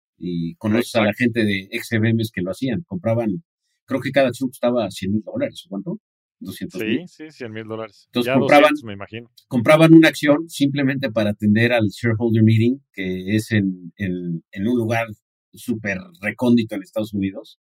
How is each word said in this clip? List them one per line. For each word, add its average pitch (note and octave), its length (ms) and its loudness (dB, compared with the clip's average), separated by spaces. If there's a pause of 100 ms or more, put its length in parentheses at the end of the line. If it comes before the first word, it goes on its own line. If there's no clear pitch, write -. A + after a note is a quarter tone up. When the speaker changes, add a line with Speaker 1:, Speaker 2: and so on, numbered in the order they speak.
(180)
Speaker 1:
Y E2+ 380 -6
conoces G#2+ 400 -2
a A2+ 40 4
la G#2+ 120 4
Speaker 2:
Exacto. - 120 -10
Speaker 1:
gente A#2 220 2
de G2 260 -2
ex - 200 -8
G A#2 80 2
B A2+ 140 2
Ms A2+ 180 -2
que F#3 100 -6
lo C#3+ 100 -4
hacían. A#2+ 320 -4
Compraban, A#2 600 -4 (420)
creo C3 140 -6
que C#3 120 -8
cada C3+ 180 2
acción B2+ 200 -6
costaba A#2+ 420 -2
cien F#2+ 200 -6
mil G#2+ 120 -2
dólares, - 420 -8
¿o F3 40 -20
cuánto? G#2+ 300 -10 (400)
Doscientos - 420 -12
mil. B2+ 260 -4
Speaker 2:
Sí, - 180 -20
sí, D#3 60 -18
cien B2 220 -14
mil A2 120 -12
dólares. A2 420 -12
Speaker 1:
Entonces A#2+ 260 -4
Speaker 2:
Ya C3 60 2
Speaker 1:
compraban, D3 240 6
Speaker 2:
doscientos, D3 200 2
me A2 100 -12
imagino. G#2+ 380 -14 (160)
Speaker 1:
compraban D#3 460 6
una D#3+ 140 10
acción D3+ 420 0
simplemente C#3 640 -2
para G#2+ 180 0
atender G#2+ 420 2
al A2+ 160 2
shareholder A2+ 560 0
meeting, A2+ 360 4 (120)
que F#2 440 -4
es G#2+ 160 -2
en, F#2 440 -2
en, F2+ 560 -6
en G2 160 -6
un B2 100 0
lugar A#2 300 -2 (460)
súper G#2+ 460 -6 (200)
recóndito A2 560 0
en G2+ 60 -6
Estados G#2+ 320 -8
Unidos. G2 460 -6 (100)